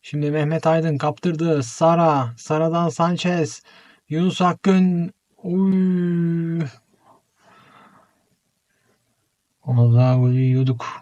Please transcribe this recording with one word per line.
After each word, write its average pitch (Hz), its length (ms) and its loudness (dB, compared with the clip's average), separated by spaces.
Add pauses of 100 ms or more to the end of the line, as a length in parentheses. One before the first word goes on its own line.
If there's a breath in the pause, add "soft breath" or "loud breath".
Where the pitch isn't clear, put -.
(100)
Şimdi 147 200 -4
Mehmet 151 360 -2
Aydın 160 320 0
kaptırdı. 156 640 -2
Sara. 156 760 0
Sara'dan 165 500 -2
Sanchez. 170 760 -2 (460 soft breath)
Yunus 170 340 -2
Akgün. 180 720 2 (240)
Uy. 175 1200 -2 (3000 soft breath)
Az 120 320 2
daha 127 220 4
golü 127 240 2
yiyorduk. 131 460 0 (160)